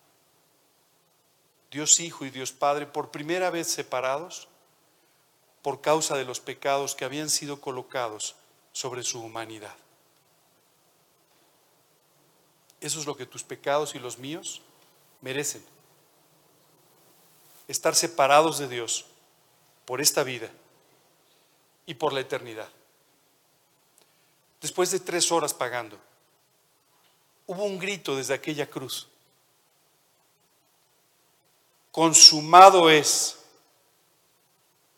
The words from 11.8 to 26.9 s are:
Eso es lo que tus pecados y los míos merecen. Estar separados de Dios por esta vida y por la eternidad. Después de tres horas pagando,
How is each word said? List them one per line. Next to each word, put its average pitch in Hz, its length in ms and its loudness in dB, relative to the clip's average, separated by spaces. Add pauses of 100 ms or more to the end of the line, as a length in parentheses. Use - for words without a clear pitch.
Eso 151 180 -8
es 147 60 -12
lo 143 100 -8
que 123 120 -14
tus - 160 -18
pecados 147 500 -4
y 156 60 -16
los 120 180 -14
míos 143 460 -14 (580)
merecen. 131 420 -8 (2000)
Estar 151 260 -2
separados 147 640 4
de 139 100 -6
Dios 120 380 -8 (800)
por 127 160 -6
esta 151 220 0
vida 120 260 -8 (1400)
y 170 80 -14
por 139 180 -2
la 135 100 -4
eternidad. 120 480 -10 (1900)
Después 180 280 -2
de 180 100 -2
tres 170 320 -2
horas 151 220 0
pagando, 117 440 -8 (1500)